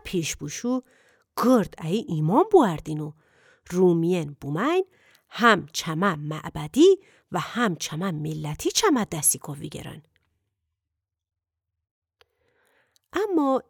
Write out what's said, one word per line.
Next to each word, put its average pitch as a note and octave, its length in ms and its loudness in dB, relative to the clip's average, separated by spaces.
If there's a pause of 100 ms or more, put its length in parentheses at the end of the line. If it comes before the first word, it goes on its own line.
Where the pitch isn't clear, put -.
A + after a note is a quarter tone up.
پیش E3 320 -4
بوشو، B3 460 -6 (540)
گرد A3+ 460 2
ای E3+ 260 -4
ایمان E3+ 440 2
بوردین E3 480 4
و D3+ 120 -10 (580)
رومین E3+ 680 2
بومین C4 440 -2 (440)
هم G#3 440 2
چمه E3+ 420 -2
معبدی D#3 840 2 (340)
و F3+ 80 -2
هم G#3 360 -2
چمه E3+ 340 -6
ملتی D#3 600 -6
چمه D4+ 340 2
دستی - 340 -4
که - 140 -14
ویگرن.» C#3+ 500 -14 (3000)
اما D#4+ 580 0